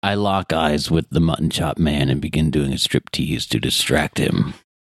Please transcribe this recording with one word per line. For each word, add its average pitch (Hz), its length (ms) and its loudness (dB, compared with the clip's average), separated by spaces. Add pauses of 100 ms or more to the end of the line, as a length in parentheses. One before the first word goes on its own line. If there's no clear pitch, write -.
I 98 100 0
lock 98 400 0
eyes 78 380 0
with 80 180 2
the 78 100 0
mutton 80 300 2
chop - 300 -4
man 73 300 2
and 71 120 0
begin 78 300 0
doing 69 200 0
a 65 40 -2
striptease - 760 -2
to - 100 0
distract - 600 0
him. - 340 0 (420)